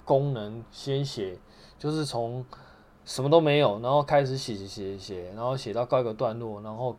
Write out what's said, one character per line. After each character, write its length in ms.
功 280
能 380
先 320
写， 340
就 140
是 140
从 400
什 200
么 60
都 120
没 160
有， 220
然 120
后 120
开 200
始 140
写， 180
写， 120
写， 300
写， 360
然 100
后 140
写 160
到 120
告 160
一 20
个 100
段 240
落， 240
然 140
后 220